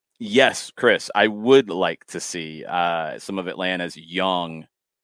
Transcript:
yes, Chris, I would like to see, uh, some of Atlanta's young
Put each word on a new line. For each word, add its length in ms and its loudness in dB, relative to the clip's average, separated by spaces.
yes, 580 2
Chris, 380 2
I 140 4
would 420 4
like 380 -4
to 120 -10
see, 460 -10
uh, 540 -2
some 180 -8
of 100 -6
Atlanta's 500 -6
young 680 -4